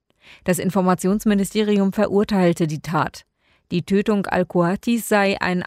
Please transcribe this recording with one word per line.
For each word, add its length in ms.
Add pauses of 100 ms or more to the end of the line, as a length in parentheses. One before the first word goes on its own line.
(440)
Das 140
Informationsministerium 1300
verurteilte 760
die 160
Tat. 420 (480)
Die 100
Tötung 440
Al-Kuatis 840
sei 320
ein 260